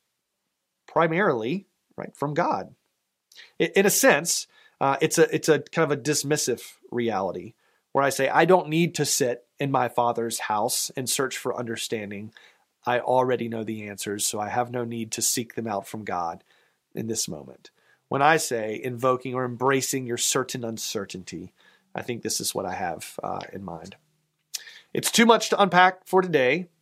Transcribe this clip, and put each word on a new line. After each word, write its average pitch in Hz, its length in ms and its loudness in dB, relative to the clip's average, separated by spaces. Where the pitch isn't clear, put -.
primarily, 160 800 0
right, - 220 -12
from 147 160 -4
God? 160 420 -2
I-, - 160 0
in 190 80 6
a 185 60 4
sense, 170 560 2
uh, 135 220 2
it's 160 160 2
a, 156 160 6
it's - 160 -2
a 143 80 6
kind 147 340 0
of 147 40 -2
a 127 40 -4
dismissive 139 800 -2
reality 104 640 -2
where 139 100 2
I 139 60 4
say, 131 220 0
"I 170 160 4
don't 175 220 6
need 165 260 2
to 147 100 0
sit 123 420 0
in 139 120 0
my 123 180 2
Father's 117 500 0
house 107 580 -2
and 127 120 -6
search 135 280 -2
for - 180 -4
understanding. 107 800 -8
I 120 120 2
already 127 480 2
know 113 160 -6
the 107 240 -8
answers, 104 380 -6
so 107 160 -2
I 104 80 -4
have 120 220 -2
no 120 140 -4
need 117 280 -8
to 110 100 -6
seek - 320 -2
them 113 120 -6
out 101 200 -4
from 107 180 -12
God 90 380 -6
in 113 140 -6
this 110 200 -4
moment." 69 420 -14
When 135 140 0
I 156 160 8
say 113 440 -4
invoking 127 520 0
or 127 100 -2
embracing 127 600 0
your 117 100 -2
certain 127 480 -2
uncertainty, 98 880 -8
I - 60 -6
think 117 220 -8
this - 180 -4
is - 140 -6
what 98 100 -6
I 90 80 -6
have, 90 500 -8
uh, 95 180 -6
in 98 100 -12
mind. 87 340 -14
It's - 200 -2
too 233 140 6
much 220 240 6
to 202 120 4
unpack 185 420 6
for 185 160 2
today, 156 460 2